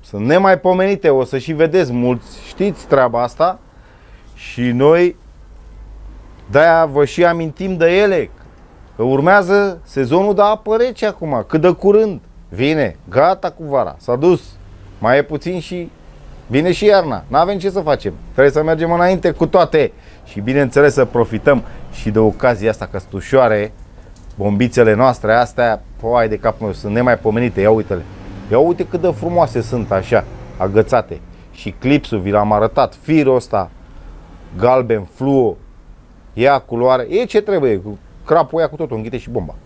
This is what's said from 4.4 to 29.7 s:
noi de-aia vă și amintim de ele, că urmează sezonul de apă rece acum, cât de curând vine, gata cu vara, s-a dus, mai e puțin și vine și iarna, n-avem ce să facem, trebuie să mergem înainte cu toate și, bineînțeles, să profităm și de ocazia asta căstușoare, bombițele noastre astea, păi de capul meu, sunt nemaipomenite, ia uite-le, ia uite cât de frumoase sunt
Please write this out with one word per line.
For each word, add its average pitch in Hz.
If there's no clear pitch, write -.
noi 165
de-aia 165
vă 143
și 170
amintim 170
de 170
ele, 190
că 110
urmează 180
sezonul 165
de 202
apă 214
rece 233
acum, 147
cât 156
de 180
curând 202
vine, 131
gata 170
cu -
vara, 107
s-a 123
dus, 165
mai 123
e 143
puțin 160
și 175
vine 156
și 190
iarna, 170
n-avem 175
ce 190
să 190
facem, 135
trebuie 139
să 151
mergem 160
înainte 175
cu 175
toate 160
și, -
bineînțeles, 139
să 135
profităm 113
și -
de 104
ocazia 110
asta 101
căstușoare, 107
bombițele 107
noastre 117
astea, 117
păi 117
de 107
capul 110
meu, 98
sunt 104
nemaipomenite, 117
ia 104
uite-le, 101
ia 110
uite 170
cât 175
de 175
frumoase 165
sunt 113